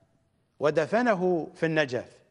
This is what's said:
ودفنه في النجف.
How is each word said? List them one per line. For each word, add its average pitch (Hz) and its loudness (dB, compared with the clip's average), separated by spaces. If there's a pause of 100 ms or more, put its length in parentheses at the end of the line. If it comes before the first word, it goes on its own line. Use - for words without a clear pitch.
(600)
ودفنه 175 0
في - -2
النجف. 143 -2